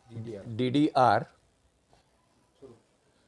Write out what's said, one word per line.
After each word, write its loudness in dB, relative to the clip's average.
डीडीआर, 2